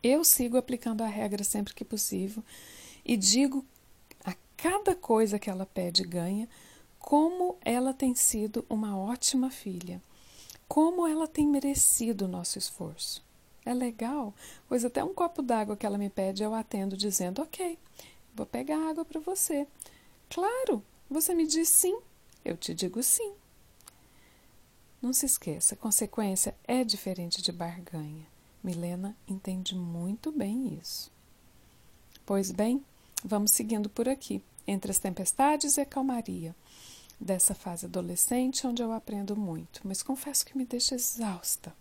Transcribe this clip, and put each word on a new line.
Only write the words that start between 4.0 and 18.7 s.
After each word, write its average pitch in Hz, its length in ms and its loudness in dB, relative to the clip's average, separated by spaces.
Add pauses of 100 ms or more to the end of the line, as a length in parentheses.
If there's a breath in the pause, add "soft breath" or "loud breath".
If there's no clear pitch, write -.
a 180 100 -6 (220)
cada 381 400 2
coisa 220 420 4
que 208 100 -4
ela 190 160 -4
pede 180 380 -4
e 185 40 -8
ganha 180 420 -4 (500 loud breath)
como 359 680 2
ela 247 300 2
tem 262 220 2
sido 214 520 2
uma 214 300 -2
ótima 247 520 0
filha, 180 520 -10 (640 loud breath)
como 339 400 4
ela 311 220 2
tem 302 180 4
merecido 269 760 4
o 190 40 -2
nosso 180 300 -4
esforço. - 640 -8 (420)
É 240 80 -4
legal, 240 600 -4 (340 loud breath)
pois 240 160 2
até 247 200 0
um 381 100 -4
copo 339 280 0
d'água 220 340 2
que 220 100 -4
ela 202 120 0
me 202 120 -2
pede 190 320 -2
eu 214 100 0
atendo 196 440 -2
dizendo, 190 440 0
"Ok, 330 380 -4 (560 loud breath)
vou - 120 -6
pegar 302 420 -2